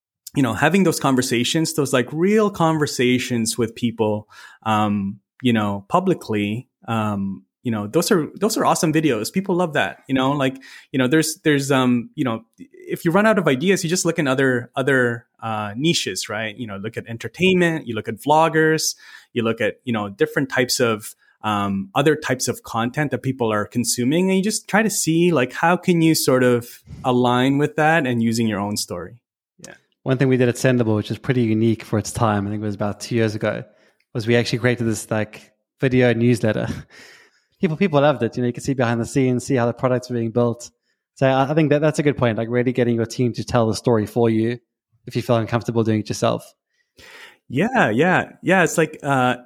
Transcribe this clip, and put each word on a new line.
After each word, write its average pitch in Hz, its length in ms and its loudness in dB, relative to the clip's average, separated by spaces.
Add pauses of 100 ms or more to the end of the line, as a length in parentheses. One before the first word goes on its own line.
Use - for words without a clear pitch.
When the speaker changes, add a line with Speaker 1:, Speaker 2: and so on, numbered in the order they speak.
(360)
Speaker 1:
you 143 80 2
know, 113 100 0
having 160 300 2
those 165 160 2
conversations, 131 720 0
those, 139 200 -2
like, 123 180 0
real 202 380 2
conversations 127 1080 0
with 117 160 -2
people, 107 540 -2 (360)
um, 104 560 0 (220)
you 123 120 0
know, 101 340 -2
publicly, 113 800 -2 (200)
um, 104 580 -4 (180)
you 123 80 -4
know, 107 160 -4
those 165 240 0
are, 156 240 2
those 214 220 -2
are 185 80 0
awesome 160 260 0
videos. 139 400 0
People 190 240 -2
love 175 180 -2
that, 104 360 -2
you 135 40 0
know, 131 180 2
like, 135 300 -2 (300)
you 139 80 -2
know, 127 80 2
there's, 156 360 2
there's, 139 280 2
um, 123 420 2
you 151 120 -2
know, 113 180 -4 (140)
if - 480 -12
you 165 60 2
run 202 140 4
out 214 140 4
of 160 80 0
ideas, 170 380 0
you 151 40 -2
just 180 140 -2
look 165 160 0
in 147 80 0
other, 131 480 0
other, 127 520 0 (140)
uh, 107 360 -6
niches, 131 500 -2
right? 110 300 -6
You 120 100 -8
know, 101 100 -10
look 110 200 -8
at 107 100 -12
entertainment, 170 800 0
you 120 80 -6
look 107 140 -6
at 113 60 -8
vloggers, 156 800 0 (360)
you 117 120 -2
look 113 180 -2
at, 101 240 -4
you 123 80 -2
know, 104 160 -2
different 151 400 -2
types 131 320 -2
of, 110 340 -2 (260)
um, 101 540 -2
other 143 200 4
types 131 340 -4
of - 140 -6
content 120 480 -4
that 123 80 -4
people 131 320 -2
are 104 140 0
consuming, 127 640 0
and 190 80 2
you 190 60 0
just 214 240 -4
try 208 140 0
to 220 80 0
see, 170 420 2
like, 131 220 0
how 175 240 2
can 175 240 2
you 160 140 4
sort 131 280 2
of 120 400 0 (220)
align 123 520 2
with 147 200 -2
that 160 280 2
and 120 160 0
using 113 260 0
your 104 120 0
own 101 160 -4
story? 90 400 -8 (500)
Yeah. - 100 -18 (280)
Speaker 2:
One 131 140 0
thing 131 100 2
we 131 100 4
did 123 120 4
at 117 60 -2
Sendable, 120 420 2
which 107 140 -4
is 107 60 -4
pretty 127 260 0
unique 110 400 2
for - 140 -2
its - 140 -4
time, 104 340 0
I 101 40 -6
think 107 120 -6
it 107 40 -8
was 104 100 -6
about 104 240 -4
two - 160 -8
years 110 200 0
ago, 110 280 -4 (500)
was 110 140 -4
we 120 80 4
actually 120 240 0
created 117 260 0
this, 110 240 -4
like, - 440 -6 (260)
video 127 340 4
newsletter. 117 580 0
<laughs> - 60 -6 (840)
People, 160 180 -2
people 151 240 2
loved 139 220 2
it. 110 120 -4
You 127 80 -2
know, 123 40 0
you 120 40 -2
could 123 120 -10
see 139 100 -4
behind 120 260 0
the 113 60 -2
scenes, 127 400 0
see 139 100 -2
how 117 100 2
the 120 80 0
products 123 360 -2
were 123 80 -4
being 113 140 -4
built. 120 380 -2 (460)
So 139 100 0
I, 131 260 2
I - 20 -2
think 151 160 2
that 147 100 4
that's 151 180 0
a 160 60 -2
good 143 140 2
point, 113 200 0
like, 113 120 -4
really 123 240 0
getting 120 220 2
your 113 100 0
team 123 280 -2
to 110 120 -8
tell 117 220 2
the 110 60 0
story 110 320 0
for 117 240 2
you 113 300 0 (460)
if - 100 -12
you 120 60 -2
feel 117 160 2
uncomfortable 113 480 -2
doing 107 160 2
it - 80 -10
yourself. 117 440 -4 (920)
Speaker 1:
Yeah, 190 420 0
yeah. 139 420 2 (100)
Yeah, 180 220 4
it's 156 140 0
like, 160 240 0
uh, 127 440 2